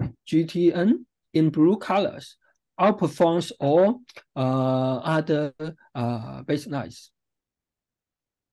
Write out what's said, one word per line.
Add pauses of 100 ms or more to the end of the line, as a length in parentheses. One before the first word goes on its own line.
(260)
G
T
N (280)
in
blue
colors (420)
outperforms
all, (340)
uh,
other, (400)
uh,
baselines. (1400)